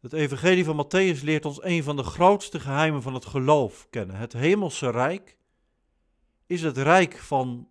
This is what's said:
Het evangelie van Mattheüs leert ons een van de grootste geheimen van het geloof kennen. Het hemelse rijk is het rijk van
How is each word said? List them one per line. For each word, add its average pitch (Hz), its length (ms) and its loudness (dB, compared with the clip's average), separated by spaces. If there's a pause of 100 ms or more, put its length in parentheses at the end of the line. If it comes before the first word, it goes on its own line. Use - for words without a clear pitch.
Het 123 100 -14
evangelie 156 520 2
van 151 220 -2
Mattheüs 185 360 0
leert 151 220 -2
ons 147 180 -8
een 170 200 -2
van 143 140 -4
de 135 60 -4
grootste 185 580 2
geheimen 143 420 0
van 131 120 -8
het 123 100 -10
geloof 135 680 0
kennen. 95 260 -8
Het 113 160 -10
hemelse 147 580 -2
rijk 147 460 -4 (1080)
is 175 160 -4
het 143 140 -2
rijk 160 400 4
van 127 540 -4